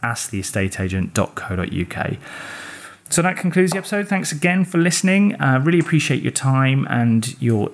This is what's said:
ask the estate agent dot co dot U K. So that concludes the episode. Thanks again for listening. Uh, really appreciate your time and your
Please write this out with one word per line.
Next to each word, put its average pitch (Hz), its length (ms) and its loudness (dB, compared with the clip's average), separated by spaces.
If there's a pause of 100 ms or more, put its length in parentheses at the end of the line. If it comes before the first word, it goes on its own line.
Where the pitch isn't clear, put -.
ask 117 280 -6
the 98 100 -6
estate 95 400 -4
agent 92 320 -2
dot - 220 -2
co - 220 -8
dot 90 160 -4
U 90 120 -4
K. - 340 -6 (920)
So 170 120 2
that 180 140 0
concludes 185 360 2
the 196 60 -4
episode. 202 300 -4
Thanks 190 240 -2
again 180 320 2
for - 140 0
listening. 190 600 4
Uh, 131 220 4
really 170 180 4
appreciate 143 420 2
your 120 100 -2
time 135 560 2
and 117 540 2
your 113 320 2